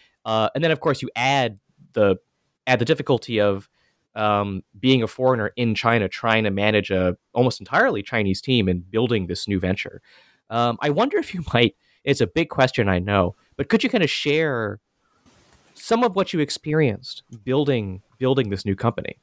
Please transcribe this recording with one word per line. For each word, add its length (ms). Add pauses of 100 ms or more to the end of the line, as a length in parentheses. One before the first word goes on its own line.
(260)
Uh, 300
and 100
then, 60
of 100
course, 220
you 120
add 440 (340)
the, 240 (500)
add 120
the 60
difficulty 560
of, 280 (460)
um, 480 (160)
being 240
a 60
foreigner 480
in 180
China, 340
trying 360
to 60
manage 400
a 260 (160)
almost 280
entirely 420
Chinese 380
team 280
and 200
building 380
this 220
new 100
venture. 420 (480)
Um, 320
I 100
wonder 280
if 160
you 140
<laughs> 40
might, 220 (300)
it's 160
a 60
big 220
question, 400
I 120
know, 340 (220)
but 120
could 140
you 80
kinda 160
share 720 (960)
some 300
of 100
what 180
you 60
experienced 840 (200)
building, 580 (160)
building 320
this 140
new 120
company? 460